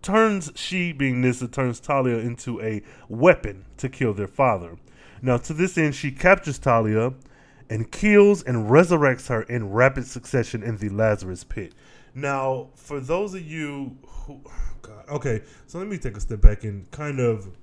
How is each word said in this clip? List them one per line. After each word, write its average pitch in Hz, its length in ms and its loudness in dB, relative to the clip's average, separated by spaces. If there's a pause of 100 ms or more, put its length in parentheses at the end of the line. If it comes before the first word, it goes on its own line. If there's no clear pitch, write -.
turns, 202 540 0
she 175 380 -4
being 135 280 0
Nyssa, 127 260 0
turns 123 320 -4
Talia 127 380 0
into 120 440 -6
a 110 200 -4 (260)
weapon 110 580 2 (120)
to 135 100 -8
kill 120 260 0
their 98 140 -4
father. 92 500 0 (440)
Now, 127 160 2
to 156 160 -6
this 175 240 0
end, 151 180 0
she 139 160 -6
captures 180 480 0
Talia 113 540 2 (560)
and 110 220 -6
kills 202 520 6
and 113 260 -2
resurrects 147 580 4
her 113 160 -2
in 113 280 -6
rapid 127 360 2
succession 117 560 -4
in 110 140 -6
the 101 120 -6
Lazarus 98 540 -2
Pit. - 300 -10 (440)
Now, 135 560 -4
for - 260 -12
those 180 360 -4
of 175 100 -12
you 147 580 -8
who, - 380 -14 (200)
<sighs> - 200 -4
God, - 260 -20
okay, 135 360 -4 (240)
so - 100 -14
let 190 100 -8
me 202 120 -6
take 104 180 -6
a - 20 -12
step 107 220 -2
back 104 220 8
and 101 260 -10
kind 147 300 -8
of 104 440 -2